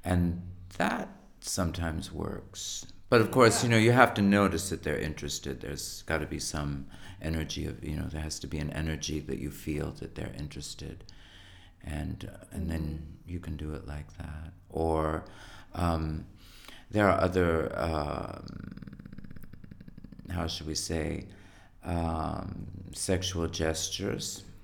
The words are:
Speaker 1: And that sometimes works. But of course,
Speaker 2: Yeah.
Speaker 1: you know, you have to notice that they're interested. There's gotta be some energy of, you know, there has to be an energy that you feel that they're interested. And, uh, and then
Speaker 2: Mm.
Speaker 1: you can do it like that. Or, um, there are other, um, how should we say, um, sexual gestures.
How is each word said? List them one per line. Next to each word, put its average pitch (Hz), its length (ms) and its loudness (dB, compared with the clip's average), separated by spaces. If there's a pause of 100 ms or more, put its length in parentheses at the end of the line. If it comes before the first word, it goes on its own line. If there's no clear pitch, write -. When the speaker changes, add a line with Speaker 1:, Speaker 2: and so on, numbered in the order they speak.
Speaker 1:
And 87 380 4 (340)
that - 320 0 (320)
sometimes 82 720 -2
works. - 720 -6 (240)
But 120 120 8
of 107 100 4
course, 117 320 10
Speaker 2:
Yeah. - 20 4
Speaker 1:
you 120 60 4
know, 113 80 8
you 113 140 10
have 120 220 10
to 107 80 4
notice 98 480 6
that - 120 -4
they're 76 160 0
interested. 71 640 -4
There's - 460 -8
gotta 76 200 0
be 78 120 -6
some 71 480 -4 (360)
energy 78 440 -2
of, 73 180 -6
you 76 120 -4
know, 78 140 -2
there 78 100 -6
has 78 200 -6
to 73 60 -8
be 76 120 -4
an 73 120 -2
energy 78 500 -2
that 67 180 -6
you 71 120 -4
feel 73 500 -4
that - 140 -12
they're - 240 -8
interested. - 680 -10 (760)
And, 76 480 -6
uh, - 220 -16
and 82 180 -4
then 82 120 -2
Speaker 2:
Mm. 76 500 -8
Speaker 1:
you 87 80 -4
can 80 160 -8
do 76 180 -6
it - 120 -8
like 73 320 -10
that. 78 340 -10 (160)
Or, 80 560 2 (500)
um, 80 520 2 (640)
there 104 180 6
are - 120 6
other, 85 580 4
um, - 680 -2 (1800)
how 87 160 -2
should 78 200 -6
we 78 80 -4
say, 78 520 -2 (580)
um, 80 840 -2 (260)
sexual 87 560 0
gestures. - 960 -2 (200)